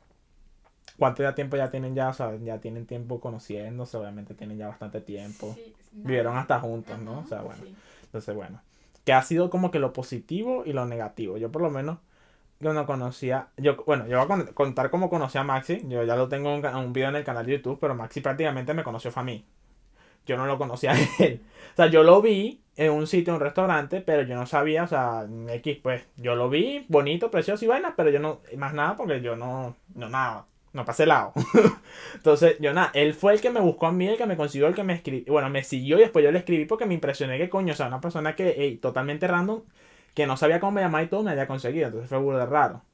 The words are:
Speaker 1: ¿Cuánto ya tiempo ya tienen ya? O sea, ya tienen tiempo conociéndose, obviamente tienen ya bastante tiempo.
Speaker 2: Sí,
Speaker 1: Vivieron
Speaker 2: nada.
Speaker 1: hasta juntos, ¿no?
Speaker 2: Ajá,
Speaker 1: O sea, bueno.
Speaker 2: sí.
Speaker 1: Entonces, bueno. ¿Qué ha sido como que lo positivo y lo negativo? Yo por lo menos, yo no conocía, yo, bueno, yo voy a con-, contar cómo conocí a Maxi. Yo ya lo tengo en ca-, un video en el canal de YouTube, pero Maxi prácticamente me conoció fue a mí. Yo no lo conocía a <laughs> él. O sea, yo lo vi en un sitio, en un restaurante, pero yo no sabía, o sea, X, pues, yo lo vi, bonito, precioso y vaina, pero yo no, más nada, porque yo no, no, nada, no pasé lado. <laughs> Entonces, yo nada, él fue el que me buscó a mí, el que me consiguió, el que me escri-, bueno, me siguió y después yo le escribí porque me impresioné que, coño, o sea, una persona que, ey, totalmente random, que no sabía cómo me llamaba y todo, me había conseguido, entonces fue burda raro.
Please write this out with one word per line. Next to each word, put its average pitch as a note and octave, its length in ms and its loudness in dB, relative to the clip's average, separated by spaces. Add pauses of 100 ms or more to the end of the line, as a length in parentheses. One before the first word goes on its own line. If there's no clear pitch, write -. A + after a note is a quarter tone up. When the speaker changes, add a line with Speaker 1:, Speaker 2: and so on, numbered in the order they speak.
(960)
Speaker 1:
¿Cuánto C3 260 0
ya C#3 100 0
tiempo C#3 240 -6
ya C3 140 -2
tienen C3 240 -8
ya? C3 140 -2
O B2+ 40 -6
sea, A2+ 240 -8
ya A2+ 220 -10
tienen A#2 260 -12
tiempo A#2+ 340 -10
conociéndose, A2+ 760 -12
obviamente G2+ 360 -12
tienen G#2+ 240 -14
ya G#2+ 100 -12
bastante G#2+ 340 -12
tiempo. G2+ 540 -14
Speaker 2:
Sí, A3+ 180 -20 (200)
Speaker 1:
Vivieron A#2+ 400 -2
Speaker 2:
nada. C3 80 -4
Speaker 1:
hasta B2+ 180 -2
juntos, A2+ 400 -10
¿no? A2 140 -12
Speaker 2:
Ajá, D3 100 -12
Speaker 1:
O - 40 -16
sea, G#2+ 140 -10
bueno. - 220 -16
Speaker 2:
sí. - 120 -20 (280)
Speaker 1:
Entonces, G#2+ 320 -10
bueno. F#2+ 260 -14 (440)
¿Qué C3+ 80 4
ha C3 100 8
sido F3 260 0
como F3+ 220 -2
que D#3+ 80 -2
lo B2+ 140 -2
positivo G3 720 -6
y D3+ 80 -6
lo B2+ 120 -2
negativo? A2 520 -8
Yo A2+ 140 -6
por D#3 100 -6
lo - 80 0
menos, D3 300 -6 (600)
yo D#3 140 -2
no D3+ 120 -2
conocía, C3 640 -4 (100)
yo, C#3+ 280 2
bueno, B2+ 220 2
yo B2 100 0
voy C3 80 4
a - 20 0
con-, F#3 260 -2
contar C3 380 0
cómo F3 180 0
conocí D3 280 -2
a C3+ 60 0
Maxi. C#3+ 440 -2
Yo A#2+ 160 -2
ya A#2 140 0
lo B2+ 100 2
tengo C#3+ 260 -2
en D3 80 -4
ca-, C3 160 -4
un B2+ 160 -4
video C3 160 0
en C#3+ 60 -4
el D3 80 -4
canal A#2 220 -6
de C3 80 -2
YouTube, C#3 260 -4
pero C#3 160 -2
Maxi A2+ 260 -10
prácticamente C#3 520 -2
me D#3+ 100 -4
conoció A#2 280 -8
fue B2+ 100 -6
a B2+ 40 -6
mí. A2+ 200 -10 (800)
Yo C3 120 -2
no C3 80 -2
lo C#3 120 -2
conocía C3 340 -2
a D3 80 4
<laughs> - 240 2
él. B2+ 180 2 (320)
O - 40 -20
sea, E3+ 100 8
yo D#3+ 160 10
lo F3+ 180 12
vi G#3+ 400 2 (140)
en D#3 160 2
un D3+ 160 0
sitio, E3+ 240 2
en E3+ 40 0
un D3+ 60 -4
restaurante, E3 600 0
pero D3+ 220 2
yo B2 120 -6
no B2 100 -4
sabía, D#3 380 0
o E3+ 40 -2
sea, A#2+ 380 -2 (240)
X, C#3 320 -6
pues, B2+ 220 -4 (140)
yo A#2+ 180 -2
lo B2 140 0
vi, C4 400 0
bonito, D#3+ 420 2
precioso G3+ 320 -2
y A3 60 2
vaina, D4+ 260 0
pero D#3+ 140 2
yo C#3+ 100 4
no, D3+ 220 -4 (160)
más C#3 160 -6
nada, D#3 240 0
porque D3+ 240 -4
yo A#2 140 -4
no, B2+ 400 -8 (200)
no, A#2 140 -12
nada, A#2+ 360 -4 (260)
no C3 140 -8
pasé D#3 200 2
lado. B2 280 4 (400)
<laughs> - 420 -18
Entonces, D#3 440 6
yo C#3+ 140 2
nada, F3 200 2
él D3+ 200 4
fue G3+ 200 4
el G#3+ 80 2
que B3 80 0
me A#3+ 100 0
buscó E3 280 2
a E3+ 40 0
mí, F3+ 160 0
el G#3+ 100 0
que A#3 80 -2
me F#3 120 -2
consiguió, C#3+ 300 0
el F3+ 80 2
que G#3 80 -2
me F3 180 -2
escri-, C3 260 -6
bueno, C3+ 220 2
me C#3 140 -2
siguió C#3 340 2
y G#3+ 40 12
después E3+ 220 8
yo D3 80 6
le F3+ 80 2
escribí E3+ 260 0
porque A3 200 -2
me F#3+ 80 0
impresioné C#3 440 -2
que, F3 120 -2
coño, F#3 240 0
o - 20 -6
sea, C3+ 120 -2
una B2+ 140 -6
persona D#3 340 -4
que, F#3 160 2
ey, C#3 260 -2
totalmente C#3 500 -2
random, F#3+ 340 0 (520)
que D3+ 140 0
no C3 100 -2
sabía D#3+ 240 4
cómo G3 120 0
me G3 80 0
llamaba D#3+ 220 2
y D#3+ 40 -2
todo, G#3 160 -2
me G3 80 -2
había C3+ 160 -2
conseguido, C3+ 400 -2
entonces A#2 220 -8
fue C3+ 100 -2
burda C3+ 260 0
raro. C3 360 2 (120)